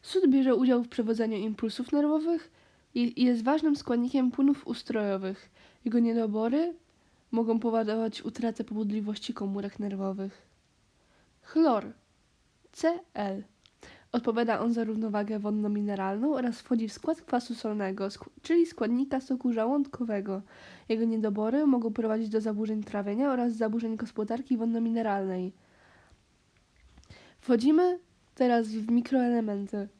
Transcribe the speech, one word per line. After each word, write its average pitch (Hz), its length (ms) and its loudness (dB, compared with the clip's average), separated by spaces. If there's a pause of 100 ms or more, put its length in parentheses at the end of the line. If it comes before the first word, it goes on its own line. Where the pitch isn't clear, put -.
Sód 370 280 4
bierze 262 260 6
udział 247 280 4
w 240 40 -6
przewodzeniu 220 500 -2
impulsów 220 540 -4
nerwowych 311 600 0 (440)
i, 240 260 0
i 247 40 6
jest 240 180 2
ważnym 302 320 2
składnikiem 247 560 0
płynów 277 360 2
ustrojowych. 202 840 -4 (340)
Jego 240 140 0
niedobory 233 760 0 (580)
mogą 226 280 2
powodować 226 640 0
utratę 233 420 -4
pobudliwości 214 680 -4
komórek 196 460 -6
nerwowych. 196 680 -6 (920)
Chlor. 262 520 2 (800)
C 339 280 -2 (140)
L. 202 300 -6 (680)
Odpowiada 233 480 0
on 233 140 0
za 226 100 -2
równowagę 214 560 -2
wodno-mineralną 208 960 -2
oraz 247 260 -4
wchodzi 226 260 0
w 202 60 -10
skład - 280 -4
kwasu 240 340 -4
solnego, 202 560 -4
sku-, - 180 -18 (120)
czyli 339 240 4
składnika 262 560 0
soku 254 320 0
żołądkowego. 220 880 0 (480)
Jego 226 160 2
niedobory 220 600 0
mogą 233 280 4
prowadzić 220 360 0
do 220 120 2
zaburzeń 214 420 -2
trawienia 208 480 -2
oraz 240 220 0
zaburzeń 220 440 -2
gospodarki 226 600 -4
wodno-mineralnej. 220 920 -2 (1900)
Wchodzimy 311 580 4 (360)
teraz 233 320 2
w 220 240 -4
mikroelementy. 226 960 0 (120)